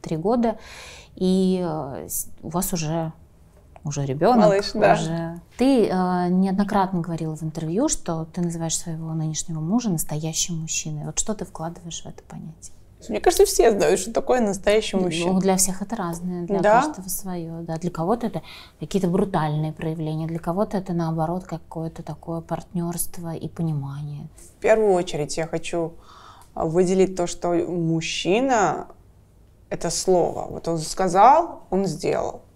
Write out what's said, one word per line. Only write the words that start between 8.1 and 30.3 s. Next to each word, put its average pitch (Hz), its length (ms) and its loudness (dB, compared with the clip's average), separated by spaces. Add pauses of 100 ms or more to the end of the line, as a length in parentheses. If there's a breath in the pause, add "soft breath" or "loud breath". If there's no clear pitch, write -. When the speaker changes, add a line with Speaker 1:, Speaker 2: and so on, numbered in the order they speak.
Speaker 1:
ты 180 80 -4
называешь 165 360 -2
своего 160 360 -6
нынешнего 156 480 -4
мужа 220 280 0
настоящим 160 720 -2
мужчиной. 151 440 -6
Вот 156 140 -6
что 214 140 -2
ты 202 120 -6
вкладываешь 170 560 -12
в - 60 -14
это - 200 -18
понятие? 156 460 -14 (340)
Speaker 2:
Мне 214 120 -2
кажется, 392 260 6
все - 260 4
знают, 180 280 4
что 233 120 -6
такое 247 300 2
настоящий 208 560 2
Speaker 1:
Ну, 190 60 4
Speaker 2:
мужчина. 175 360 2
Speaker 1:
для 190 180 4
всех 190 260 0
это 226 120 -6
разное, 175 520 -6
для 196 120 0
Speaker 2:
Да. 208 220 6
Speaker 1:
каждого 285 260 -4
своё, 170 540 -8
да. 165 160 -6
Для 175 140 -4
кого-то 220 340 -2
это 185 160 -4 (380 loud breath)
какие-то 185 300 0
брутальные 156 640 0
проявления, 160 520 -4
для 165 140 -4
кого-то 202 380 -2
это, 185 160 -4
наоборот, 165 500 -2
какое-то 165 580 -10
такое 165 400 -8
партнёрство 170 960 -6
и - 120 -8
понимание. 147 800 -6 (100)
Speaker 2:
В - 220 -20
первую 214 340 6
очередь 175 440 0
я 160 80 -2
хочу, 165 480 -4 (640 loud breath)
а, - 100 -4
выделить 185 500 4
то, 175 120 -2
что - 260 -4
мужчина — 170 1300 0 (840)
это 170 220 -4
слово. - 580 2